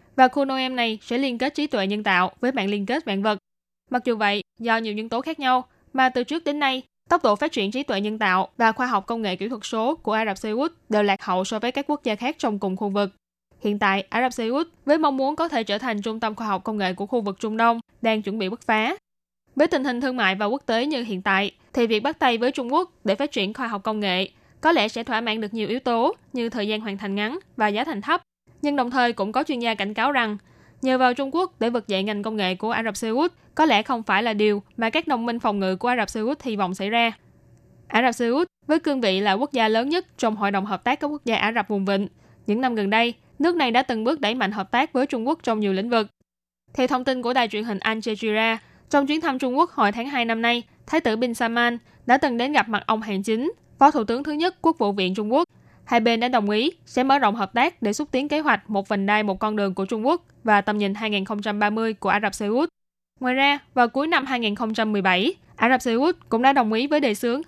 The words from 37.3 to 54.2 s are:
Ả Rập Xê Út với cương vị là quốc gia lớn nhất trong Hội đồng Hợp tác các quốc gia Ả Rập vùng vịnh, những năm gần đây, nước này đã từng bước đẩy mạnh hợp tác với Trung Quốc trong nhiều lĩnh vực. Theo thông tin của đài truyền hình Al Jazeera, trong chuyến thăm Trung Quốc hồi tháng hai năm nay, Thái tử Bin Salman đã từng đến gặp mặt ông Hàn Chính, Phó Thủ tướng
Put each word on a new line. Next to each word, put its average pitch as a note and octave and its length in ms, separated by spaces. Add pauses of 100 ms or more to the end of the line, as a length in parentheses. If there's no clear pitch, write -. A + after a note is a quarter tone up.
Ả A3+ 140
Rập B3 140
Xê A#3+ 120
Út D4 200 (200)
với D#4 120
cương C#4 220
vị F#3+ 180
là G3+ 140
quốc C4+ 200
gia A3+ 140
lớn A3+ 220
nhất F4+ 280
trong A3 180
Hội G3+ 160
đồng G3 140
Hợp G3+ 180
tác B3+ 160
các D4 80
quốc D4 180
gia A3+ 100
Ả G#3+ 200
Rập G3+ 120
vùng G3 180
vịnh, G3 220 (400)
những A3 140
năm B3 140
gần G3+ 140
đây, A#3 240 (260)
nước F4 160
này C4 160
đã B3 100
từng A3+ 220
bước D4 160
đẩy G#3+ 160
mạnh G#3+ 160
hợp G#3 200
tác B3 220
với - 120
Trung A#3 220
Quốc D#4+ 160
trong A3 160
nhiều G3+ 140
lĩnh G3+ 160
vực. A3 180 (640)
Theo B3+ 140
thông B3+ 160
tin B3+ 180
của B3+ 120
đài A#3+ 140
truyền G#3+ 160
hình G#3+ 160
Al A3 180
Jazeera, A3 600 (320)
trong C#4 180
chuyến D#4 140
thăm C4+ 180
Trung C4 180
Quốc C4+ 140
hồi G#3 200
tháng A#3 160
hai B3+ 180
năm A3+ 160
nay, A#3+ 220 (240)
Thái D#4+ 140
tử A3 140
Bin A#3+ 180
Salman A#3 440 (280)
đã B3 120
từng C4+ 200
đến B3+ 140
gặp A3+ 180
mặt G#3 160
ông A3 160
Hàn G3+ 220
Chính, A#3 280 (280)
Phó C#4+ 120
Thủ B3+ 120
tướng A#3 200